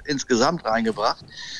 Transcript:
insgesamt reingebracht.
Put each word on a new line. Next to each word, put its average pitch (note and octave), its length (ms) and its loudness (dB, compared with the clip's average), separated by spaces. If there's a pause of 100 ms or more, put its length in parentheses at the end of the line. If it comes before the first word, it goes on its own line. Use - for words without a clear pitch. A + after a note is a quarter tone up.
insgesamt C#3 600 2
reingebracht. A2+ 600 0 (360)